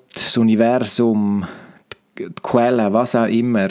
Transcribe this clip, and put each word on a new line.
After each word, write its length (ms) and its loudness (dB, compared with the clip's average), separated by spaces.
das 220 -4
Universum, 1080 2
die 100 -10
Quelle, 500 0
was 220 0
auch 120 2
immer, 440 0